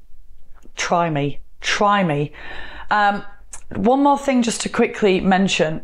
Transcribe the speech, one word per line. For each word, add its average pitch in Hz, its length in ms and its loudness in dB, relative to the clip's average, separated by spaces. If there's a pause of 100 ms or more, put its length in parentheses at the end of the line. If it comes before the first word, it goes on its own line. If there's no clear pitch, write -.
(760)
Try 170 340 0
me, 143 300 -2 (220)
try 202 420 2
me. 147 280 0 (600)
Um, 202 320 2 (520)
one 247 280 4
more 285 140 6
thing 262 260 2
just 226 180 -2
to - 80 -4
quickly 208 500 2
mention 180 640 2